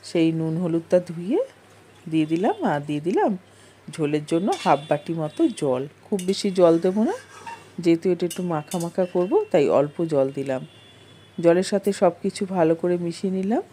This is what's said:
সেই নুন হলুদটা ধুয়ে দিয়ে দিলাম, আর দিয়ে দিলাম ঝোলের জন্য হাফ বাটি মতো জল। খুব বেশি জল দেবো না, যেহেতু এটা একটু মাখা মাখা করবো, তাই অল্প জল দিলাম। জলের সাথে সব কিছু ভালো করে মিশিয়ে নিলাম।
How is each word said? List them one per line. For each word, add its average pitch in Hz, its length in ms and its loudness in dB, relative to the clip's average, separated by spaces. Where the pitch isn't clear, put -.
সেই 165 240 2
নুন 160 240 -2
হলুদটা 170 360 0
ধুয়ে 180 300 -2
দিয়ে 156 200 2
দিলাম, 220 240 0
আর 147 160 -2
দিয়ে 147 200 -4
দিলাম 294 240 2
ঝোলের 151 360 -2
জন্য 170 180 0
হাফ 147 260 4
বাটি 151 320 -2
মতো 151 220 -4
জল। 131 220 0
খুব 208 120 -4
বেশি 202 200 -2
জল 170 160 8
দেবো 190 240 2
না, 415 60 0
যেহেতু 170 300 2
এটা 175 180 -2
একটু 180 120 -8
মাখা 156 320 -6
মাখা 175 200 -2
করবো, 185 220 2
তাই 147 140 4
অল্প 147 180 0
জল 135 140 2
দিলাম। 135 240 -4
জলের 175 280 4
সাথে 202 180 0
সব 180 120 4
কিছু 202 180 -4
ভালো 165 240 4
করে 180 140 0
মিশিয়ে 175 340 -4
নিলাম। 214 240 -2